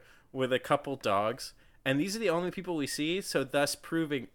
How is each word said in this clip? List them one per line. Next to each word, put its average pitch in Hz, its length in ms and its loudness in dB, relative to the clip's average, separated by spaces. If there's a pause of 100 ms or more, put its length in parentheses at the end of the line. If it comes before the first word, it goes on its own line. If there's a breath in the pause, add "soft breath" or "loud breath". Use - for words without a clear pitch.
(320 soft breath)
with 131 220 2
a 123 60 4
couple 143 360 0
dogs. 107 580 0 (320 soft breath)
And 135 140 4
these 190 160 0
are 226 40 -6
the 208 100 2
only 175 220 0
people 180 240 -6
we 143 100 0
see, 160 360 -2
so 143 220 -2
thus 143 300 2
proving 147 600 -2